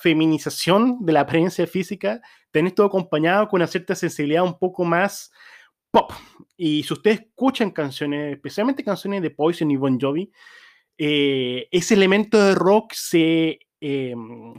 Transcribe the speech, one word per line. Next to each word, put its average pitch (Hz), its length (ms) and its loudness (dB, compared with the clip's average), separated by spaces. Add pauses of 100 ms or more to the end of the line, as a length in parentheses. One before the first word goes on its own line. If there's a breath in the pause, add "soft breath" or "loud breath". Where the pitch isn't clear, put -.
feminización 165 1040 0
de 160 80 2
la 147 80 4
apariencia 165 460 0
física, 196 540 -6 (300 soft breath)
tenés 175 240 0
todo 208 120 4
acompañado 190 600 0
con 196 120 0
una 165 80 2
cierta 180 280 -6
sensibilidad 156 480 -2
un 175 140 -2
poco 180 260 -4
más 175 480 -2 (600 loud breath)
pop. - 200 2 (460 loud breath)
Y 151 260 0
si - 100 -6
ustedes 208 280 0
escuchan 233 500 -2
canciones, 147 600 -6
especialmente 233 500 -4
canciones 196 380 -4
de 156 80 -2
Poison 160 420 0
y 139 60 2
Bon 131 220 0
Jovi, 143 320 -4 (680 soft breath)
eh, 139 760 -2
ese 180 220 0
elemento 208 500 4
de 196 120 4
rock 202 380 2
se, 160 640 0 (200)
em, 120 800 -8